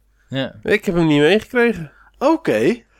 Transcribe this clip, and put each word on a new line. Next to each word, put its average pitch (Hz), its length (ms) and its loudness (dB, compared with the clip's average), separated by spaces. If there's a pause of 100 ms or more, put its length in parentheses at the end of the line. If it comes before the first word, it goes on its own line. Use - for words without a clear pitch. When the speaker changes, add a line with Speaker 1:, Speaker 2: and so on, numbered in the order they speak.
(280)
Speaker 1:
Ja. 131 340 -8
Speaker 2:
Ik - 220 -2
heb 190 100 -4
hem 170 120 2
niet 147 140 2
meegekregen. 202 720 0 (260)
Speaker 3:
Oké. 254 400 0 (420)